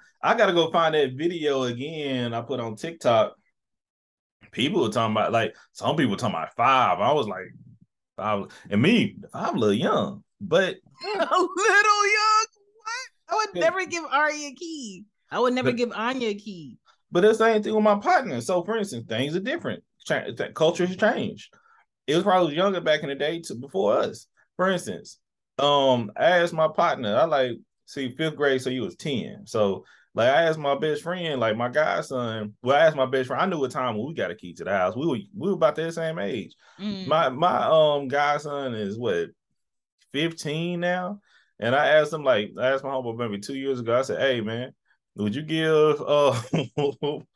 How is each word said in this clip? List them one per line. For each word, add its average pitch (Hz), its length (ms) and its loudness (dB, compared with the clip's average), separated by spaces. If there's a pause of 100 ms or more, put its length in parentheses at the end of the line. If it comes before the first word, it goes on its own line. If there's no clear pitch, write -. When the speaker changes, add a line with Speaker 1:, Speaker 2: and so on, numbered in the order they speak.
(200)
Speaker 1:
I 233 160 2
gotta 202 160 4
go 165 180 2
find 165 220 2
that 143 200 2
video 147 500 -2
again 127 720 -4
I 117 80 -4
put 127 180 -6
on 113 160 -6
TikTok. 117 580 2 (1160)
People 156 300 0
were 113 80 0
talking 110 260 0
about, 98 160 0
like, 110 240 0 (160)
some 131 240 -2
people 120 220 0
talking 101 180 -2
about 80 200 -8
five. 117 440 4
I 120 140 2
was 135 140 0
like, 92 200 -10 (720)
five. 101 300 -4 (220)
And 101 120 2
me, 165 360 2 (140)
five 320 240 -6
a - 20 -2
little 107 160 4
young, 123 500 -2 (180)
but 170 340 2 (160)
Speaker 2:
<laughs> 403 240 -10
A - 20 -4
little 381 880 2
young? 427 380 2 (320)
What? 466 320 -10 (200)
I 349 60 -2
would 427 200 -2
Speaker 1:
Yeah. 349 60 -2
Speaker 2:
never 359 240 2
give 339 240 -8
Ari 294 360 0
a 277 80 -10
key. 240 520 -12 (260)
I 190 80 -4
would 247 140 2
never 254 180 0
Speaker 1:
But 240 60 -4
Speaker 2:
give 233 160 -2
Anya 233 360 -4
a 202 60 -4
key. 180 420 -16 (340)
Speaker 1:
But 175 100 2
the 214 120 8
same 220 300 4
thing 214 100 -2
with 214 100 2
my 208 160 4
partner. 247 420 2
So, 175 220 0
for 214 140 -4
instance, 123 300 -6
things 131 280 -2
are 180 40 0
different. 196 440 -6 (220)
Cha-, - 320 -2
th-, - 160 -6
culture 160 320 2
has 185 120 -4
changed. - 560 -2 (540)
It 143 80 2
was 180 80 2
probably 180 320 2
younger 185 260 0
back 156 220 2
in 143 60 -6
the 139 60 -6
day 156 280 -4
to, 131 120 -12
before 127 420 0
us. - 300 -4 (280)
For 185 140 0
instance, - 500 -6 (400)
um, 135 580 4
I 170 220 4
asked 170 140 0
my 160 140 2
partner, 135 480 0
I, 139 100 6
like, 135 260 0 (340)
see, 131 300 -8
fifth 156 200 -2
grade, 139 260 2
so 127 80 -4
you 127 120 -4
was 92 140 -6
ten. 117 500 -8
So, 101 400 0 (300)
like, 120 140 4
I 170 140 4
asked 160 160 0
my 143 180 0
best 147 260 -2
friend, 165 360 -6
like, 110 160 2
my 120 140 -2
godson, 113 960 -2
well, 127 120 0
I 160 100 6
asked 156 100 2
my 135 100 2
best 131 220 -2
friend, 131 140 -2
I 180 40 2
knew 180 140 -4
what 127 120 -2
time 127 260 -4
when 117 100 -6
we 165 80 -10
got 95 160 -4
a 87 40 -8
key 87 200 -16
to 85 80 -12
the 87 80 -4
house. 95 240 0
We 135 100 -4
were, 135 140 -2 (160)
we 143 140 -4
were 202 40 0
about 160 220 2
that 165 180 -6
same 165 240 -6
age. 98 380 -6 (240)
Speaker 2:
Mm. 190 280 -8
Speaker 1:
My, 151 220 2
my, 156 360 0
um, 147 420 4
godson 143 640 -2
is, 107 240 -4
what, 90 320 0 (840)
fifteen 165 680 -4
now? 180 400 -4 (400)
And 120 160 0
I 143 120 4
asked 151 260 4
him, 156 100 -6
like, 107 360 2
I 123 100 2
asked 135 140 0
my 135 60 -6
homeboy 123 280 -6
maybe 110 220 -4
two 135 160 -10
years 135 240 -4
ago, 117 180 0
I 131 40 4
said, 104 180 -4
"Hey, 123 220 2
man, 117 320 -6 (420)
would 104 200 -2
you 151 80 -6
give, 156 580 2
uh, 139 380 4 (120)
<laughs> - 0 - (840)